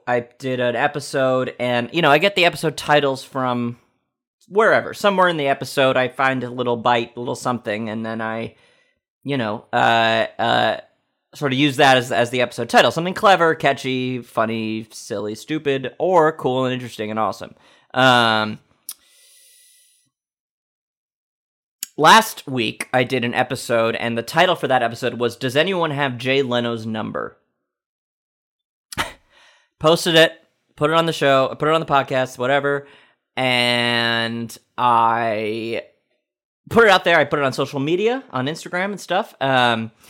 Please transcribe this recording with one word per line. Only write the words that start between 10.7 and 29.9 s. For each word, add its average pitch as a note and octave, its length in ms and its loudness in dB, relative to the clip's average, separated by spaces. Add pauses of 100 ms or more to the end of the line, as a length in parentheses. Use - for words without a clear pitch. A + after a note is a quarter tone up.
sort C#3 180 -4
of B2+ 60 0
use C#3 180 2
that C3+ 200 8
as, A#2+ 160 0
as A#2 180 2
the B2 120 0
episode A#2+ 260 -4
title. G3+ 240 4
Something F3 220 -4
clever, E3+ 420 4
catchy, B2+ 680 -2
funny, A2 680 -4
silly, G#2+ 460 -8
stupid, C#3 640 -6
or D#3+ 340 2
cool C3 320 -2
and B2+ 100 -2
interesting A2+ 360 -8
and A2 100 -6
awesome. G2 340 -6 (400)
Um, A2+ 640 2 (3500)
last F#3 520 4
week, A#2+ 440 -4
I B2+ 120 4
did B2 200 -2
an A#2+ 100 -2
episode, A#2 640 0
and A#2 220 -4
the A#2 40 -2
title E3+ 340 2
for D3+ 120 -6
that B2+ 140 2
episode A#2 320 -4
was, A#2 220 -4
"Does B2+ 200 -4
Anyone E3 360 0
Have C3+ 260 -4
Jay C3 240 0
Leno's A#2+ 440 -4
Number?" G#2+ 500 -8 (1600)
<laughs> - 80 -4 (720)
Posted E3 380 2